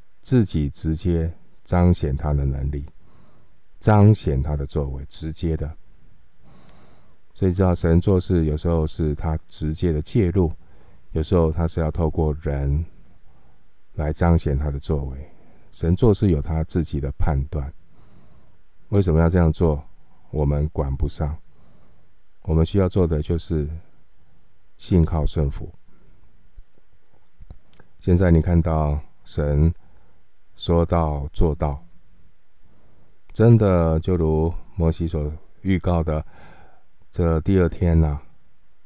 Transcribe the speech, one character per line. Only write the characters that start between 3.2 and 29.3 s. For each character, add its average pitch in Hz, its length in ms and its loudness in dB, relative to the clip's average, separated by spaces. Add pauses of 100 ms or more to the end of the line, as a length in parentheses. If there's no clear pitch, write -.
彰 104 340 8
显 71 300 2
他 73 140 -2
的 71 100 -4
作 69 220 -2
为， 67 200 -8
直 80 240 -6
接 80 240 -2
的。 76 200 -6 (1600)
所 98 160 2
以 90 40 4
知 92 100 2
道 90 120 6
神 85 240 4
做 92 220 4
事 87 240 2
有 76 100 2
时 76 140 -2
候 82 180 2
是 76 280 -2
他 78 240 -2 (100)
直 78 240 -4
接 85 180 0
的 76 120 0
介 101 260 2
入， 85 240 2 (600)
有 80 100 0
时 87 120 0
候 82 160 6
他 82 160 0
是 82 140 -2
要 78 100 0
透 80 200 0
过 76 320 0
人 71 420 0 (1080)
来 76 180 -2
彰 85 240 4
显 73 220 2
他 73 120 -2
的 71 80 -6
作 71 260 -2
为。 67 280 -10 (400)
神 82 240 2
做 113 160 6
事 98 180 4
有 73 120 2
他 80 220 -2
自 85 200 0
己 71 160 -4
的 69 120 -4
判 71 360 2
断， 69 240 -6 (1200)
为 101 100 4
什 90 140 4
么 78 40 6
要 82 120 6
这 90 80 4
样 82 120 6
做， 78 320 2 (480)
我 76 140 0
们 73 240 0
管 69 260 -2
不 73 140 0
上。 76 260 -4 (1080)
我 - 100 -2
们 80 140 4
需 - 100 -2
要 95 100 4
做 90 200 2
的 78 160 0
就 85 160 0
是 78 320 -2 (1080)
信 92 260 4
靠 78 220 2
顺 76 260 0
服。 - 220 -8 (2250)
现 90 180 4
在 90 140 6
你 82 120 8
看 85 180 4
到 78 380 0 (260)
神 73 480 2 (840)